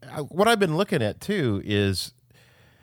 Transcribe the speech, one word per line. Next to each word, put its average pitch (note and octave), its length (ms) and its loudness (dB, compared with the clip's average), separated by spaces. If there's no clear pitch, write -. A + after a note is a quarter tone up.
uh, D#3 80 -6
what F#3 240 0
I've A#3 120 4
been E3 180 2
looking F#3 240 0
at G#2 200 -2
too C3+ 440 -2
is G2 480 0